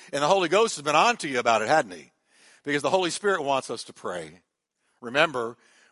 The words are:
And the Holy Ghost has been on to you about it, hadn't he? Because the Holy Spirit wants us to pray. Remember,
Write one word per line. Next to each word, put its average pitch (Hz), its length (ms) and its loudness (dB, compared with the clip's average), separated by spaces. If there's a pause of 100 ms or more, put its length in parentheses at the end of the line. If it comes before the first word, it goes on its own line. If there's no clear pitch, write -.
(120)
And 143 100 -2
the 147 60 2
Holy 185 200 4
Ghost 208 260 2
has 151 80 -12
been 147 140 2
on 220 220 4
to 165 100 -8
you 131 100 -2
about 113 240 2
it, 110 60 -4
hadn't 139 240 2
he? 80 180 -18 (540)
Because 147 180 -2
the 139 80 0
Holy 180 200 0
Spirit 190 320 -2
wants 135 280 -2
us 117 140 -10
to - 80 -20
pray. 90 480 -12 (600)
Remember, 123 560 -2 (360)